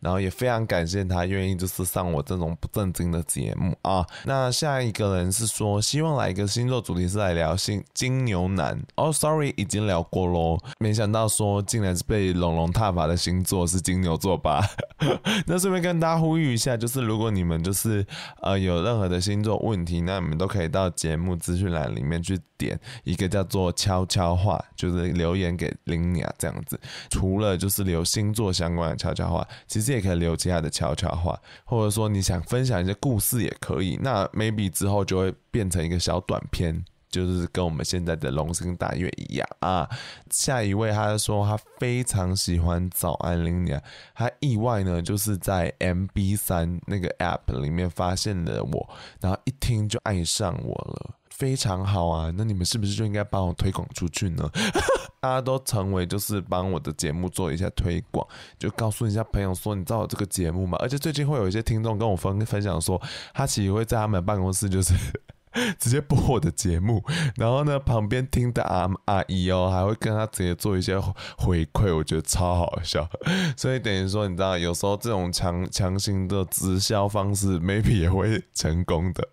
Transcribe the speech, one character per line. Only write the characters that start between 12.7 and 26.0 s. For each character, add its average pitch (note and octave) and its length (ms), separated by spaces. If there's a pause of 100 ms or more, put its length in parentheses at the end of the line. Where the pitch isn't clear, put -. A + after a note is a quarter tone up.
伐 E2+ 160
的 E2+ 80
星 F2 260
座 F#2 240
是 F#2 140
金 F2+ 220
牛 E2+ 160
座 F#2 180
吧。 D#2 320 (320)
<laughs> F#3+ 480
那 E3 100
顺 F#3 140
便 F#3 100
跟 F3 180
大 E3 160
家 E3 40
呼 D#3+ 180
吁 D3+ 160
一 A#2 40
下， B2 180
就 A2+ 120
是 B2+ 140
如 A2 160
果 A2+ 120
你 G2 140
们 E2 180
就 F2+ 100
是， G2+ 340 (360)
呃， G2 160
有 F2+ 240
任 A2+ 160
何 G2 100
的 F2 120
星 G2+ 240
座 G#2+ 140
问 G2 280
题， E2+ 160
那 F#2 180
你 F2 80
们 D#2 100
都 F#2 100
可 F#2+ 160
以 E2 60
到 F#2 200
节 D#2+ 260
目 F2 200
资 F2 220
讯 F#2+ 120
栏 D2+ 240
里 A1 80
面 E2 220
去 F#2+ 160 (180)
点 - 220 (240)
一 - 100
个 F#2+ 140
叫 G2 160
做 F2+ 300
“悄 F#2 320
悄 F2 300
话”， F2+ 280 (120)
就 F2+ 140
是 F2 200
留 E2+ 260
言 F2+ 200
给 E2+ 140 (160)
Linia E2 520